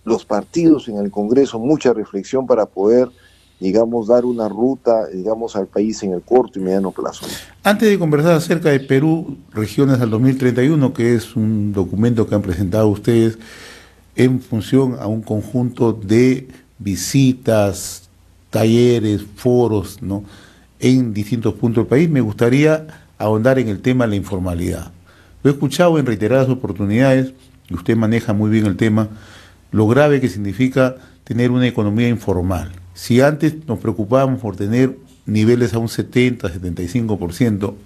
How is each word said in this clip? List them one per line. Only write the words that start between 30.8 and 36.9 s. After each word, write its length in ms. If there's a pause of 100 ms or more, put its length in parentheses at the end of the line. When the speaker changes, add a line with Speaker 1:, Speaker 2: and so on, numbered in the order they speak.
Speaker 2:
tener 280
una 140
economía 440
informal. 640 (200)
Si 280
antes 440
nos 140
preocupábamos 600
por 160
tener 400 (280)
niveles 480
a 60
un 80
setenta, 640
setenta 320
y 60
cinco 280